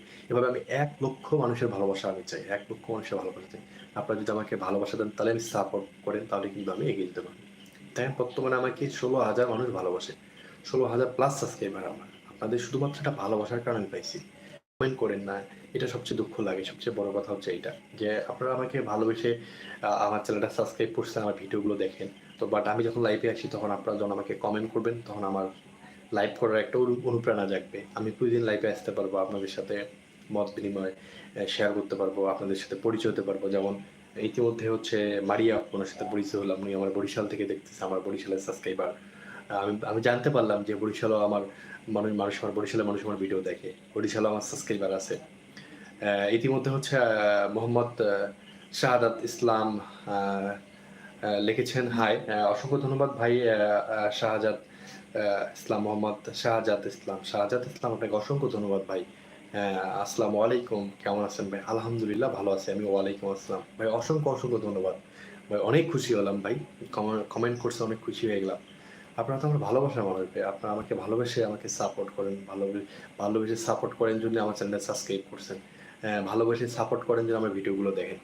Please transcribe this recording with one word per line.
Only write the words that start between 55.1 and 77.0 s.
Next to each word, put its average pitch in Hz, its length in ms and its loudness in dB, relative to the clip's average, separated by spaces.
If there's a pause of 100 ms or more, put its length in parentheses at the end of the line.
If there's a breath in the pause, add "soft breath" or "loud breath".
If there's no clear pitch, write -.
ইসলাম, 107 300 -2
মোহাম্মদ 107 520 -2
শাহজাদ 110 520 2
ইসলাম। 98 380 -8
শাহজাদ 107 420 0
ইসলাম, - 260 -2
আপনাকে 107 220 -2
অসংখ্য 139 340 0
ধন্যবাদ 101 400 0
ভাই। 92 160 -2 (480 loud breath)
অ্যা, 98 280 0
"আসসালামু 101 600 2
আলাইকুম, 113 480 2 (120)
কেমন 101 220 0
আছেন 98 260 -4
ভাই?" 98 160 -6
"আলহামদুলিল্লাহ, 113 640 0
ভালো 98 200 2
আছি 98 200 0
আমি।" 104 120 -2
"ওয়ালাইকুম 98 480 2
আসসালাম।" 98 300 -6 (160)
ভাই, 113 80 0
অসংখ্য, 147 440 2
অসংখ্য 123 280 0
ধন্যবাদ। 95 360 0 (560 loud breath)
ভাই, 104 80 2
অনেক 135 340 4
খুশি 120 220 2
হলাম 101 260 2
ভাই, 101 140 -2 (380)
কমে-, 107 320 -2
কমেন্ট 117 360 0
করছে, 120 240 -2
অনেক 110 160 -2
খুশি 113 260 -2
হয়ে 101 140 2
গেলাম। 95 180 -2 (580 loud breath)
আপনারা 135 240 0
তো 151 60 0
আমার 147 120 4
ভালোবাসার 120 460 2
মানুষ 95 300 -2
ভাই, 101 80 0
আপনারা 98 320 -2
আমাকে 107 200 -4
ভালোবেসে 113 500 0
আমাকে 107 240 -4
সাপোর্ট - 480 -2
করেন, 98 200 -2 (100)
ভালোবে-, 98 380 -2 (340 loud breath)
ভালোবেসে 110 380 0
সাপোর্ট - 380 -2
করেন 113 240 2
জন্য 113 220 0
আমার 107 140 0
চ্যানেলটা 101 300 -2
সাবস্ক্রাইব 98 360 -4 (100)
করছেন। - 260 -12 (440 loud breath)
অ্যা, 104 220 0
ভালোবেসে 113 460 2
সাপোর্ট 113 360 -2